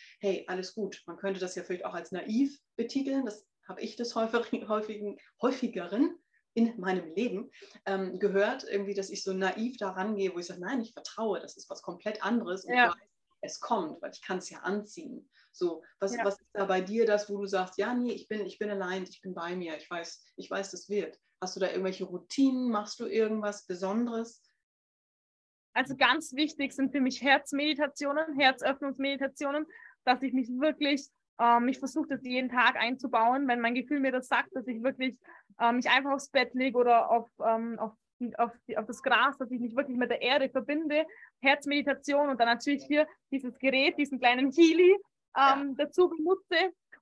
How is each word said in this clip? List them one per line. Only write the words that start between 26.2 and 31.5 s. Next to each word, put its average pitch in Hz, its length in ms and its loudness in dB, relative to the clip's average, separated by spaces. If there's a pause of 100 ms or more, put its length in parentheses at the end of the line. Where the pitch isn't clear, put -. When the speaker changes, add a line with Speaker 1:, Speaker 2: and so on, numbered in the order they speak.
Speaker 2:
wichtig 277 400 -2
sind 269 180 -2
für 277 100 0
mich 254 200 0
Herzmeditationen, 285 1200 0
Herzöffnungsmeditationen, 277 1300 -2 (380)
dass 262 180 2
ich 247 100 -2
mich 254 160 0
wirklich, 285 580 0 (320)
ähm, 240 280 6